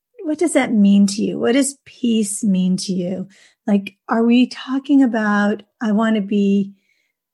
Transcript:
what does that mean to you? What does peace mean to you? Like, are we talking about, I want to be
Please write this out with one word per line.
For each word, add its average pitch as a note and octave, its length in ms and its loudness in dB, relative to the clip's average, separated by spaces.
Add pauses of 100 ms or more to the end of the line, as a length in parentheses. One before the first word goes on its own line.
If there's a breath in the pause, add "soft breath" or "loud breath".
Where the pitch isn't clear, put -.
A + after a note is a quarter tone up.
(240)
what D4+ 120 -4
does E4 180 -2
that B3+ 200 0
mean G3+ 320 6
to G3+ 160 -4
you? F#3 160 -4
What A#3 140 -2
does C4+ 340 0
peace A3 580 -4
mean F#3 340 0
to - 140 -6
you? F#3 360 -6 (400 soft breath)
Like, G3+ 300 -2 (100)
are A#3 160 0
we A#3+ 240 4
talking C4+ 540 0
about, G#3 600 0 (180)
I G#3+ 120 -2
want A3 240 2
to G#3 60 -2
be G3+ 500 0 (600 soft breath)